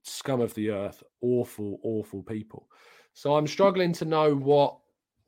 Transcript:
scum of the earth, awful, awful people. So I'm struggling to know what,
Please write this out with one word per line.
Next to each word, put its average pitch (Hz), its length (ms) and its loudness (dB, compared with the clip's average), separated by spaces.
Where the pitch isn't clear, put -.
scum - 380 -4
of 113 140 -2
the 107 160 -4
earth, 101 320 -8
awful, 117 600 -4
awful 107 400 -6
people. 107 460 -12
So 143 220 0
I'm 151 100 2
struggling 185 480 2
to 170 100 -6
know 156 300 4
what, 139 420 4